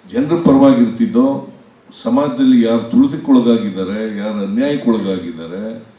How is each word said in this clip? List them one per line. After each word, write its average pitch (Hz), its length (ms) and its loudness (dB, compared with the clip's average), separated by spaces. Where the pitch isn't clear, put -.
ಜನರ 170 340 0
ಪರವಾಗಿರ್ತಿದ್ದೋ, 120 1000 2
ಸಮಾಜದಲ್ಲಿ 127 600 2
ಯಾರು 113 260 -2
ತುಳಿತಕ್ಕೊಳಗಾಗಿದ್ದಾರೆ, 110 1300 0
ಯಾರು 104 220 -6
ಅನ್ಯಾಯಕ್ಕೊಳಗಾಗಿದ್ದಾರೆ, 101 1600 -4